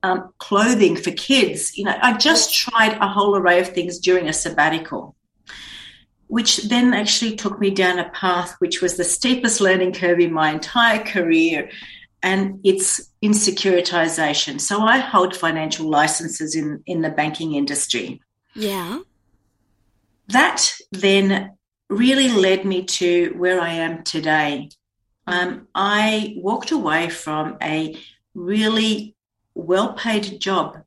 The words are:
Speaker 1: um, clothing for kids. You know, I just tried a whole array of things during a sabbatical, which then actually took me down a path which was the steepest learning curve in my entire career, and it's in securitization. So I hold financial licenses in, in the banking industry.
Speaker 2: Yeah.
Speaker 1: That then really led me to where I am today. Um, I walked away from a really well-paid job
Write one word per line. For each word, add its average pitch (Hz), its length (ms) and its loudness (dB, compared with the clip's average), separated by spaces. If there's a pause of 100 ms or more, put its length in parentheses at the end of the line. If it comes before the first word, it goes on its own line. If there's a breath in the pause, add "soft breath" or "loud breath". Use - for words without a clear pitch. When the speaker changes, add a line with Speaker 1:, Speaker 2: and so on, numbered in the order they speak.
Speaker 1:
um, 185 360 -2
clothing 208 580 4
for - 140 -4
kids. - 640 0
You 196 100 -4
know, - 140 -2
I 247 120 4
just 302 420 2
tried 226 440 2
a 196 100 0
whole 202 260 2
array 175 260 4
of 180 80 -2
things 175 300 -4
during 180 300 2
a 156 40 -2
sabbatical, 156 840 -2 (1120 loud breath)
which 220 300 0 (100)
then 247 240 4
actually 214 420 0
took 202 240 -6
me 196 120 2
down 180 280 2
a 175 120 -6
path 185 480 -2
which 170 240 0
was 180 140 -2
the 180 80 -2
steepest 247 560 0
learning 185 340 2
curve 175 260 2
in 170 120 4
my 156 180 2
entire 214 520 0
career, 165 680 0 (520 loud breath)
and 196 420 -2
it's 190 360 2 (220)
in 208 100 4
securitization. 175 1300 0
So 208 220 -2
I 240 160 4
hold 185 380 2
financial 160 520 -2
licenses 156 680 0
in, 151 320 -4
in 165 160 -4
the 156 80 -2
banking 156 440 -4
industry. 139 680 -4 (340)
Speaker 2:
Yeah. 202 460 -6 (1300)
Speaker 1:
That 262 440 2 (180)
then 196 640 2 (360)
really 262 400 2
led 190 360 2
me 185 200 -2
to 175 520 0
where 180 240 0
I 170 140 -4
am 165 280 -6
today. 151 680 -2 (580)
Um, 180 460 -4
I 214 640 0
walked 214 340 -4
away 165 380 -2
from 151 520 -6
a 156 340 -4 (380 loud breath)
really 214 800 -2 (400)
well-paid 202 840 -2
job 185 460 -2